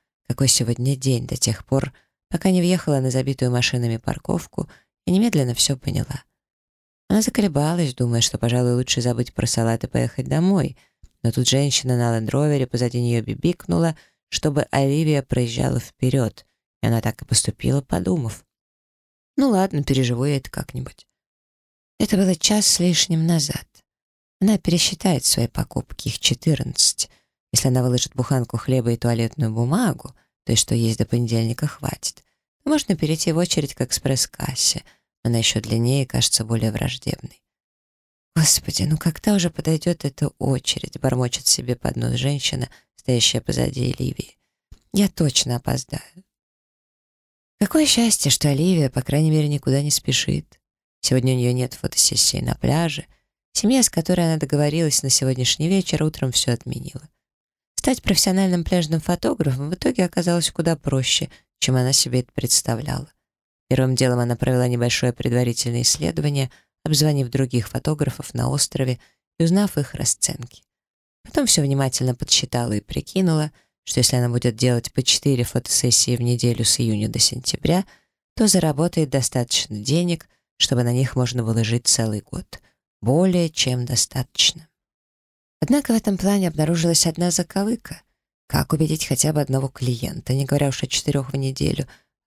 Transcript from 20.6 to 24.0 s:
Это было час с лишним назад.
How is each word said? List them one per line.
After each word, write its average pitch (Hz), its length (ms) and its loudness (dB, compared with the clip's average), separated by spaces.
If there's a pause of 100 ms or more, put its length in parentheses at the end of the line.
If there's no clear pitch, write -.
Это - 160 0
было 185 200 4
час 208 300 2
с - 140 2
лишним 165 480 2
назад. 156 400 0 (720)